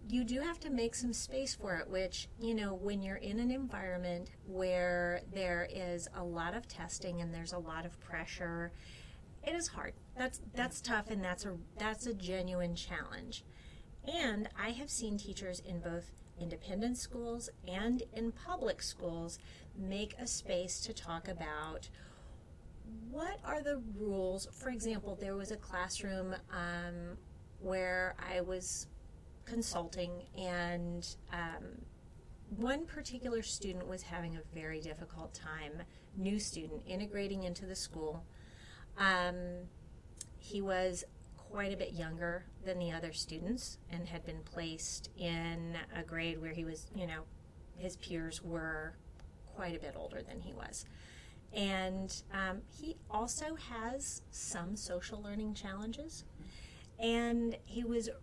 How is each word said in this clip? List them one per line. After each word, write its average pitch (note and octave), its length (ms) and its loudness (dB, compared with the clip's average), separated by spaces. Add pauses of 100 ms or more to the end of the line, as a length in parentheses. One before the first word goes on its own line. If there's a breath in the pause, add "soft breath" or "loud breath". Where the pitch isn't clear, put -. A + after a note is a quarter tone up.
You A#3+ 160 4
do B3 160 2
have E4+ 200 2
to D#4 100 -4
make A#3 240 4
some A#3+ 180 2
space C4 420 2
for F#3+ 220 2
it, D#3+ 120 0
which, F#3 400 2 (120)
you A3+ 140 4
know, G3+ 200 4
when G3 280 2
you're F#3+ 140 0
in G3+ 220 0
an A#3+ 120 6
environment F#3 800 2 (160)
where F3+ 760 6 (120)
there F3+ 380 4
is F3 460 0
a F#3 80 0
lot E3+ 300 2
of A#3 140 -2
testing E3+ 520 -2
and E3+ 140 0
there's E3 180 -2
a F3+ 60 0
lot E3 260 -2
of F3 160 -6
pressure, E3+ 720 0 (760 loud breath)
it D4+ 80 4
is E4+ 140 2
hard. - 240 -2 (240)
That's, B3+ 240 2 (140)
that's B3 260 2
tough, A3 300 2
and G3+ 120 2
that's F3+ 220 2
a, E3+ 120 0 (220)
that's G#3+ 280 2
a A#3 80 2
genuine F3+ 600 2
challenge. - 680 -4 (680 loud breath)
And A#3+ 380 4 (100)
I G3+ 120 2
have C4 200 -2
seen G#3 280 2
teachers F#3 420 -2
in F3 200 -2
both E3+ 300 0 (300)
independent F#3 560 2
schools A#3+ 540 -2 (180)
and A3 340 4 (120)
in A3+ 180 2
public B3 500 2
schools E3+ 560 0 (400 loud breath)
make G3 400 0
a A#3+ 80 -2
space F3+ 540 2
to A3+ 140 -2
talk E3 340 -4
about D#3+ 600 -2 (1200 loud breath)
what E4 340 0
are D4+ 180 0
the C#4+ 180 2 (180)
rules. F#3+ 540 2
For B3+ 180 -2
example, G#3+ 500 0
there G3 160 0
was G3 160 -2
a G#3+ 40 -2
classroom, F#3 800 0 (160)
um, F3 680 0 (440)
where F#3 580 4
I F#3 220 2
was F3+ 460 0 (580)
consulting, F3+ 760 2 (160)
and, F3 680 2 (260)
um, F3 500 -4 (760)
one C4 300 4
particular B3 560 0
student F3+ 440 0
was F#3 160 -2
having E3+ 340 -2
a D#3+ 60 -4 (120)
very D#3 260 -2
difficult D#3+ 540 -6
time, D#3 480 -4 (340 loud breath)
new G3 220 4
student, D#3 480 -2
integrating G3 580 0
into F3+ 220 0
the F#3 100 -2
school. D#3+ 480 0 (720 loud breath)
Um, F3+ 720 6 (720)
he G3+ 220 -2
was F#3 440 4 (320)
quite G3+ 360 0
a G3 40 2
bit F#3 160 0
younger E3+ 520 0 (200)
than F#3 140 2
the E3+ 140 4
other E3 200 0
students E3+ 680 0 (120)
and E3+ 180 0
had E3 160 -4
been E3 180 -4
placed - 720 -2
in E3 600 0 (200)
a E3 60 0
grade E3 380 0
where D#3+ 120 -2
he E3 120 0
was, D#3+ 300 -2
you F#3 120 2
know, D#3+ 160 -2 (540)
his F3+ 200 -2
peers E3 460 0
were D#3+ 520 0 (520)
quite F3 300 -2
a - 40 -2
bit C#3+ 160 -6
older D#3 260 -4
than - 180 -6
he - 120 -6
was. - 320 -6 (680 loud breath)
And, F#3+ 680 2 (100)
um, F#3+ 300 2 (180)
he D#4+ 160 -4 (140)
also A#3+ 460 2
has A#3+ 720 -2
some F#3 460 0
social F#3 440 -2
learning G#3 340 0
challenges. G#3+ 720 -2 (760 loud breath)
And A#3 640 8
he A3 180 0
was A#3 260 4 (140)